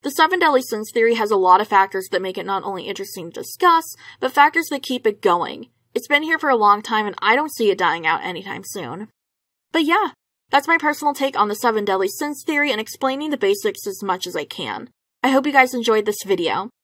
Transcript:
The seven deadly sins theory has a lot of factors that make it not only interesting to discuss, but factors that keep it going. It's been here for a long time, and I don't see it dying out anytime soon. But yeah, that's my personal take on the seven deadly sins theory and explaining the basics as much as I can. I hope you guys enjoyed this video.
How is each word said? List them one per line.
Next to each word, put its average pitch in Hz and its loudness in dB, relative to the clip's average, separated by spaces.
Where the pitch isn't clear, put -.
The 285 -6
seven 359 2
deadly 285 4
sins 220 -8
theory 233 2
has 220 -2
a 214 2
lot 185 6
of 214 -4
factors 190 2
that 185 -2
make 185 -6
it 180 -8
not 196 -4
only 185 -8
interesting 190 -10
to - -12
discuss, 330 2
but 254 -4
factors 311 4
that 269 -4
keep 247 -4
it 208 -2
going. - 0
It's 240 -6
been 294 0
here 320 0
for 294 0
a 254 4
long 208 4
time, 214 -2
and 202 -6
I 214 4
don't 294 0
see 214 0
it 180 -2
dying 170 0
out 160 0
anytime 180 -10
soon. 175 -10
But 320 2
yeah, 339 2
that's 277 2
my 330 4
personal 294 0
take 277 -2
on 208 2
the 202 -4
seven 214 0
deadly 190 0
sins 294 -6
theory 294 0
and 214 -2
explaining 262 -4
the 285 -2
basics 202 -2
as 190 -10
much 185 -4
as 180 -8
I 147 -4
can. 110 -10
I 269 2
hope 269 2
you 285 -2
guys 262 4
enjoyed 220 0
this 208 -4
video. 185 -2